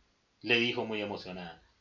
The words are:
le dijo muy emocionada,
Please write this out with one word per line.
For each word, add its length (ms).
le 160
dijo 260
muy 160
emocionada, 640